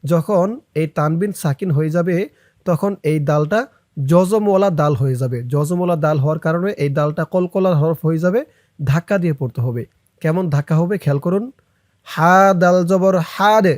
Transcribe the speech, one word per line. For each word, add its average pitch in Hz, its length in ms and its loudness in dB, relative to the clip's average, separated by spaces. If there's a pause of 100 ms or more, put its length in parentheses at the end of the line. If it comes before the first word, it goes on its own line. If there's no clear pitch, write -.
যখন 180 560 0 (140)
এই 156 120 -2
তানবিন 156 460 -2
সাকিন 170 380 -4
হয়ে 151 200 0
যাবে, 175 380 -2 (360)
তখন 190 380 -2
এই 151 180 0
দালটা 151 460 0 (380)
জজমওয়ালা 190 680 2
দাল 147 240 0
হয়ে 131 200 0
যাবে। 123 320 -4
জজমওয়ালা 170 500 -2
দাল 151 220 0
হওয়ার 151 200 0
কারণে 175 340 -2
এই 143 160 -2
দালটা 151 360 -2
কলকলার 185 500 0
হরফ 160 320 0
হয়ে 160 120 0
যাবে, 185 260 0 (400)
ধাক্কা 165 340 0
দিয়ে 175 140 0
পড়তে 131 280 -6
হবে। 120 260 -4 (340)
কেমন 170 300 -2
ধাক্কা 147 260 0
হবে 175 220 0
খেয়াল 143 200 -2
করুন। 202 340 -4 (500)
হা 190 560 4
দাল 180 280 4
জবর 185 320 2
হাদ 202 480 2 (120)